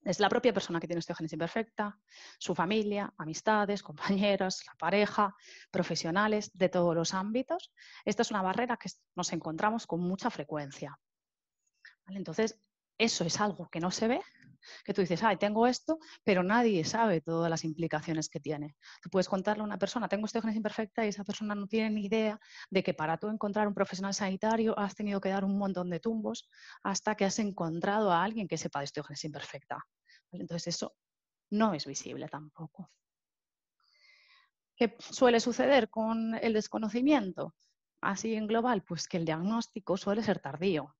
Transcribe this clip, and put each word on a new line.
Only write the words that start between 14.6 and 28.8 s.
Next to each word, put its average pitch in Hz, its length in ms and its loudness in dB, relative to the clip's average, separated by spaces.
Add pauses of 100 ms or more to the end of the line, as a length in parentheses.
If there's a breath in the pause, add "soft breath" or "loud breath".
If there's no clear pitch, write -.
que 202 100 -4
tú 196 80 2
dices, 170 220 0
"Ay, 208 140 4
tengo 214 300 4
esto", 311 320 0 (240 loud breath)
pero 185 200 4
nadie 208 420 4
sabe 214 360 4
todas 165 280 0
las 160 140 -2
implicaciones 160 680 -2
que 165 100 -8
tiene. 147 360 -8 (260 loud breath)
Tú - 80 -14
puedes 185 180 2
contarle 208 340 0
a 214 40 -4
una 208 120 -6
persona, 202 300 -2
"Tengo 208 180 -2
osteogénesis 220 320 -2
imperfecta", 220 480 -2
y 208 40 0
esa 196 140 -6
persona 208 320 -4
no 202 120 -6
tiene 220 220 0
ni 214 160 -2
idea 220 340 0 (300 loud breath)
de 190 140 2
que 180 100 0
para 160 240 0
tú 214 120 -4
encontrar 214 380 0
un 208 60 0
profesional 190 400 -2
sanitario 220 640 0
has 202 180 -2
tenido 202 240 -2
que 196 100 -2
dar 196 140 0
un 196 140 2
montón 185 320 -2
de 170 100 -2
tumbos 220 500 -4 (340 loud breath)
hasta 208 320 -2
que 208 100 2
has 196 140 0
encontrado 196 720 0
a 170 120 4
alguien 220 240 -2
que 160 100 -2
sepa 156 220 -4
de 139 60 -4